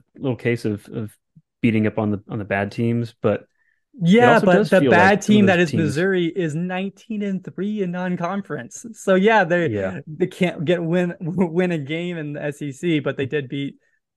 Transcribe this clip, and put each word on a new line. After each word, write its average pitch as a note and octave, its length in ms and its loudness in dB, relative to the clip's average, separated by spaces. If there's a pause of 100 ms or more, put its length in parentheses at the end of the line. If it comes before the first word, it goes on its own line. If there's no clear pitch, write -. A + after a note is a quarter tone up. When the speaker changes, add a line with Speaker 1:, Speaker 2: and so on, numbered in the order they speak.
(180)
Speaker 1:
little B2+ 180 -4
case A#2+ 300 -2
of, G#2 220 -4
of A2 280 -10 (460)
beating A2 240 2
up G#2+ 120 -2
on G#2+ 120 0
the, G2+ 180 -4
on A#2+ 100 -8
the G2+ 60 -8
bad G2+ 280 -2
teams, A#2 500 -2
but G#2 180 0
it - 60 -20 (560)
Speaker 2:
Yeah, A#3 320 6
Speaker 1:
also A3 120 4
Speaker 2:
but F3+ 60 6
Speaker 1:
does G3+ 160 4
Speaker 2:
the F#3+ 120 4
Speaker 1:
feel C#3 100 2
Speaker 2:
bad F3+ 200 6
Speaker 1:
like G3+ 120 2
some G#3+ 100 2
of G#3+ 60 6
Speaker 2:
team G3+ 80 6
Speaker 1:
those F#3+ 80 4
Speaker 2:
that F3 60 2
is E3+ 100 2
Speaker 1:
teams E3+ 120 0
Speaker 2:
Missouri E3+ 440 0
is D#3+ 280 -4
nineteen F#3+ 680 -8
and F#3+ 200 -4
three G3+ 400 -6
in F3 100 -4
non-conference. F3+ 1000 -6
So - 220 0
yeah, G3+ 300 6
they, E3+ 260 0
Speaker 1:
Yeah. F#2+ 360 -4
Speaker 2:
they D#3+ 200 -4
can't F3 400 -4
get F3 160 0
win, F3 340 -2
<laughs> - 40 -18
win F3+ 520 -2
a E3+ 60 -2
game E3 400 -6
in D3 160 -10
the D3 80 -10
S D3 180 -8
E D3 120 -8
C, D#3+ 280 -2
but C3 160 -4
they C#3 100 -4
did C#3+ 220 -6
beat C#3+ 280 -8 (400)